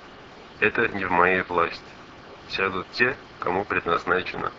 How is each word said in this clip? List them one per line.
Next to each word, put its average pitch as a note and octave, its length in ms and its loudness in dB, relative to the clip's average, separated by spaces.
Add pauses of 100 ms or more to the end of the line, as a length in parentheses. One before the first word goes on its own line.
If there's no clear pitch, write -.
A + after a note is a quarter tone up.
(600)
это A2+ 280 2
не G2+ 180 -4
в F2+ 40 -2
моей F2+ 300 6
власти. E2+ 420 0 (680)
Сядут F#2+ 420 -2
те, B2+ 240 2 (240)
кому F#2 240 0
предназначено F2+ 960 0